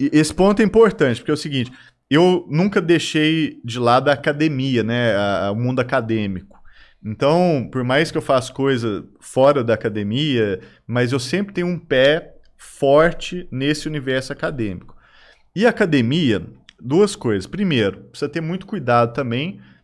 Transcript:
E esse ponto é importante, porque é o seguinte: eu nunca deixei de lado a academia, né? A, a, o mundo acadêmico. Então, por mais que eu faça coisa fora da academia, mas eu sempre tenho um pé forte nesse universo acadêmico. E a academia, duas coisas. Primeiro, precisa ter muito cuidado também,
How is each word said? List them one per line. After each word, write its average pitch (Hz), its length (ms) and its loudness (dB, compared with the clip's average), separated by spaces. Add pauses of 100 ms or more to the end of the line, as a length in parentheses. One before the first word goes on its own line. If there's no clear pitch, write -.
E 143 120 0
esse 151 200 2
ponto 196 280 2
é 180 40 4
importante, 196 560 2
porque - 100 -6
é 151 40 0
o - 20 -2
seguinte: 135 340 -6 (400)
eu 175 400 4
nunca 190 300 0
deixei 160 840 0
de 117 140 -8
lado 123 300 4
a 143 60 4
academia, 143 680 0
né? 117 320 0
A, 98 320 0
a, 101 40 -2
o 104 60 -4
mundo 127 240 -2
acadêmico. 110 760 -4 (480)
Então, 143 680 0
por 127 140 -4
mais 143 260 0
que 160 80 -4
eu 151 40 -4
faça 127 300 -2
coisa 120 520 -2 (160)
fora 135 420 2
da 113 120 0
academia, 107 840 -2 (260)
mas 120 260 0
eu 135 80 -2
sempre 196 340 -4
tenho 175 120 -2
um 175 120 -4
pé 143 540 2 (240)
forte 165 960 0
nesse 143 360 -4
universo 131 460 -4
acadêmico. 123 640 -8 (580)
E 202 120 2
a 233 40 6
academia, 143 720 0 (380)
duas 185 340 2
coisas. 101 320 -4
Primeiro, 139 520 0 (120)
precisa - 180 -8
ter 156 120 -6
muito 175 260 -8
cuidado 120 460 0
também, 135 480 -6 (240)